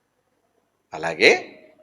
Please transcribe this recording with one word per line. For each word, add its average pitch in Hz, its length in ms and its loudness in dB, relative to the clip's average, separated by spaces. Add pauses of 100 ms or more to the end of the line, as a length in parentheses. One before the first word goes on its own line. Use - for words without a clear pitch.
(960)
అలాగే 107 640 0 (240)